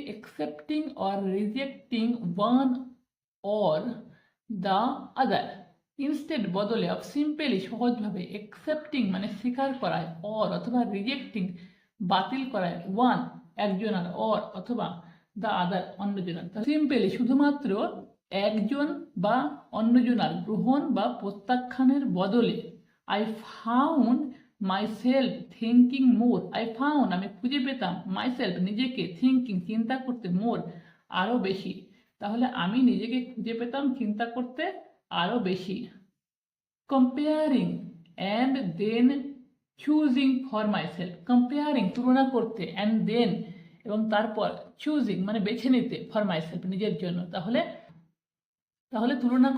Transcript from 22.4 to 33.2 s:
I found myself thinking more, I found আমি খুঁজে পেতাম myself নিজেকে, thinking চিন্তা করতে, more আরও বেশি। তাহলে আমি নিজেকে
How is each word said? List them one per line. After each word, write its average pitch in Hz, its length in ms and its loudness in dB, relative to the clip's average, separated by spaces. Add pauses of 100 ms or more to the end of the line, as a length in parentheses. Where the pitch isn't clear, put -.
I - 20 2 (300)
found 254 680 2 (520)
myself 220 600 2 (260)
thinking 247 480 6 (160)
more, 226 200 4 (180)
I 233 40 -2 (140)
found 277 380 2
আমি 196 120 -2 (100)
খুঁজে 262 280 0
পেতাম 262 280 -2 (240)
myself 220 360 -2 (140)
নিজেকে, 214 340 -2 (180)
thinking 247 380 4 (120)
চিন্তা 226 260 0 (100)
করতে, 247 200 -4 (140)
more 214 200 0 (600)
আরও 220 160 0 (120)
বেশি। 185 240 -4 (480)
তাহলে 226 260 0 (180)
আমি 214 140 0 (120)
নিজেকে 214 280 0 (120)